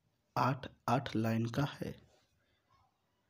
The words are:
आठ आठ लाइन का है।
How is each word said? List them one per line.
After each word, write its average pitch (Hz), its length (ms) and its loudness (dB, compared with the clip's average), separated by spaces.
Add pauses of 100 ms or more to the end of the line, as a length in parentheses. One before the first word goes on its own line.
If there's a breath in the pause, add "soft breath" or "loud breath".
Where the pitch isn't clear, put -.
(360)
आठ 131 300 2 (220)
आठ 120 280 2
लाइन 113 300 2
का 139 240 0
है। - 240 -8 (1400)